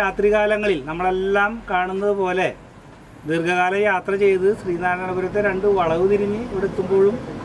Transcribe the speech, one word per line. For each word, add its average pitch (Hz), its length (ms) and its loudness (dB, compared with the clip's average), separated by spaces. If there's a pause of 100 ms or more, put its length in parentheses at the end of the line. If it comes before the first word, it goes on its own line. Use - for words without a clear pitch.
രാത്രികാലങ്ങളിൽ 208 800 2 (100)
നമ്മളെല്ലാം 190 640 0 (180)
കാണുന്നത് 190 500 0
പോലെ 180 280 0 (800)
ദീർഘകാല 180 460 0 (160)
യാത്ര 185 220 -2 (120)
ചെയ്ത് 190 220 4 (140)
ശ്രീനാരായണപുരത്തെ 180 880 -2
രണ്ട് 190 180 -2 (140)
വളവ് 170 320 2
തിരിഞ്ഞ് 208 380 0
ഇവിടെ 196 200 -2
എത്തുമ്പോഴും 196 460 2 (280)